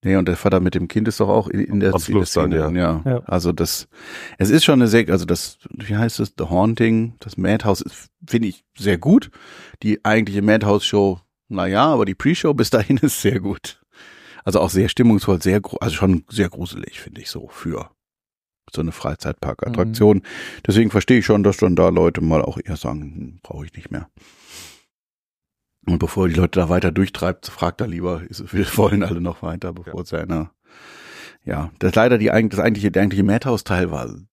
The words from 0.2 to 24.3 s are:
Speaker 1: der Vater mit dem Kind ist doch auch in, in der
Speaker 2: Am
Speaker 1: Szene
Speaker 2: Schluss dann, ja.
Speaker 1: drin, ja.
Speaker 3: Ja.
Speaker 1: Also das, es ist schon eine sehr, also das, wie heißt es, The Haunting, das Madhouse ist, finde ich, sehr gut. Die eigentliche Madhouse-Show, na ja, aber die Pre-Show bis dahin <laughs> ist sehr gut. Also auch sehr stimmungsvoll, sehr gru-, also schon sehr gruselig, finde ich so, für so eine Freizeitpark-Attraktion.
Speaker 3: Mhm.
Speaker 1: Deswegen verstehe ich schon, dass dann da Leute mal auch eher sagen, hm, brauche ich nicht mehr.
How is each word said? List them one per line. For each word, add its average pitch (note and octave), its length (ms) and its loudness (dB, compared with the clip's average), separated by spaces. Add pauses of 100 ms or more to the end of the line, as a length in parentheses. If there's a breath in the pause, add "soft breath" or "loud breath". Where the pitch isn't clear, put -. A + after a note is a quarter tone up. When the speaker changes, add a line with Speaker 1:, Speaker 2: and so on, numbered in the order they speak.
Speaker 1:
der F2 80 -2
Vater F#2+ 240 2
mit F2+ 140 0
dem F2 120 -2
Kind G#2+ 220 -2
ist - 100 -6
doch G2+ 80 2
auch G#2 220 2
in, G2+ 100 -4
in G2+ 220 -2
der F#2+ 120 2
Speaker 2:
Am F#2 60 2
Speaker 1:
Szene G2+ 200 0
Speaker 2:
Schluss F2+ 120 -2
dann, D2+ 220 0
ja. D#2+ 140 0
Speaker 1:
drin, E2 100 -2
ja. E2+ 280 0
Speaker 3:
Ja. B2 200 -2
Speaker 1:
Also F2 260 0
das, - 380 -4 (480 loud breath)
es F#2+ 120 2
ist D3+ 140 4
schon D3+ 160 6
eine A#2+ 80 6
sehr, A2 220 4
also F2 160 2
das, - 320 -4 (140)
wie G#2 260 -6
heißt A#2 240 -2
es, G#2+ 160 -6
The - 80 -4
Haunting, A2+ 760 0
das - 160 -16
Madhouse G2 460 0
ist, - 280 -16 (160)
finde A#2 220 0
ich, - 160 -8 (140)
sehr G2 200 0
gut. D#3+ 320 4 (540 loud breath)
Die G#2+ 220 0
eigentliche G#2+ 360 2
Madhouse-Show, G2+ 800 2 (300)
na F#2 180 -2
ja, G2+ 200 2
aber B2 180 2
die F#2+ 100 -4
Pre-Show D#3 380 0
bis A#2 160 0
dahin A#2+ 280 2
<laughs> - 40 0
ist C#3+ 200 -2
sehr G2 200 0
gut. - 400 -10 (640 loud breath)
Also F2+ 160 2
auch E2+ 80 0
sehr F2+ 180 2
stimmungsvoll, G2+ 540 2
sehr F#2+ 180 2
gru-, - 220 -10
also D#2 160 -4
schon F#2+ 320 2
sehr G2+ 180 -2
gruselig, - 540 -12
finde - 180 -18
ich - 100 -16
so, - 200 -14
für - 400 -10 (840)
so - 60 -8
eine D#2+ 140 -4
Freizeitpark-Attraktion. G#2 1300 0
Speaker 3:
Mhm. - 40 -8 (420 loud breath)
Speaker 1:
Deswegen G#2+ 260 4
verstehe A2+ 280 4
ich F#2+ 60 -2
schon, G#2 180 4
dass G2+ 140 2
dann F#2 180 2
da F2 140 6
Leute F2 320 2
mal D#2+ 200 2
auch - 220 -6
eher E2+ 140 -8
sagen, C#2+ 240 -8
hm, D2 420 -16
brauche D2 220 -14
ich - 80 -20
nicht - 180 -18
mehr. - 160 -12 (1800 loud breath)